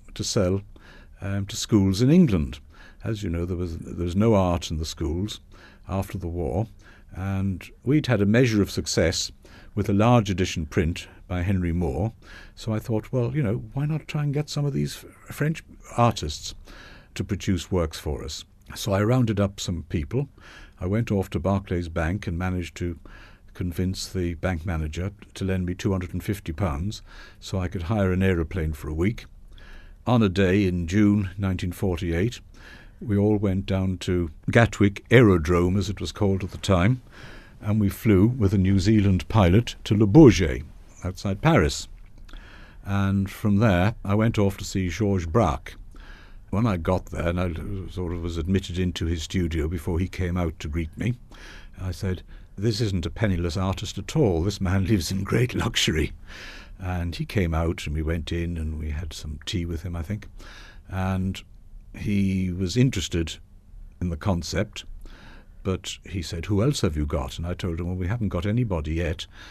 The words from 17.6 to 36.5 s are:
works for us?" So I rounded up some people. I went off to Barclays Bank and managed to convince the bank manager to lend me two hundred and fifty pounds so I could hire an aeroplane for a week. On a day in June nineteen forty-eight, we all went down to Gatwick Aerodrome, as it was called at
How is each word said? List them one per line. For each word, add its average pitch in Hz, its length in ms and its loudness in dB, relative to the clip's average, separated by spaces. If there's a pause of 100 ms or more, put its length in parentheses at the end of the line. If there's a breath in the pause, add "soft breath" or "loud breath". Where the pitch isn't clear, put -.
works 85 300 -2
for 69 240 -6
us?" - 220 -12 (280)
So - 200 -4
I 98 100 4
rounded 113 340 2
up 101 220 0
some 82 300 -4
people. 110 400 -2 (500 loud breath)
I 90 60 -6
went 107 260 0
off 98 200 0
to 90 80 -2
Barclays 92 500 -2
Bank 82 360 -2
and 85 120 -4
managed 90 400 -4
to 87 200 -6 (560 loud breath)
convince 92 540 -4
the 87 280 -4
bank 85 300 -4
manager 85 460 -4 (220)
to - 100 -8
lend 92 220 0
me 90 100 -4
two - 160 -2
hundred 90 220 -4
and 87 100 -4
fifty 101 300 -6
pounds 87 480 -4 (400 loud breath)
so - 180 -4
I 90 80 -2
could 87 160 -6
hire 95 300 2
an 92 100 2
aeroplane 82 480 0
for - 180 -8
a 78 40 -4
week. 90 320 -2 (840 loud breath)
On 113 160 6
a 101 60 6
day 95 360 4
in 87 220 0
June 101 500 4
nineteen 95 360 -2
forty-eight, 87 640 -2 (600 loud breath)
we 113 180 0
all 107 180 4
went 98 300 0
down 95 320 0
to 87 340 0 (180)
Gatwick 104 640 4
Aerodrome, 90 640 6
as 98 120 -2
it 92 100 -6
was 82 140 -6
called 98 280 0
at 92 100 -8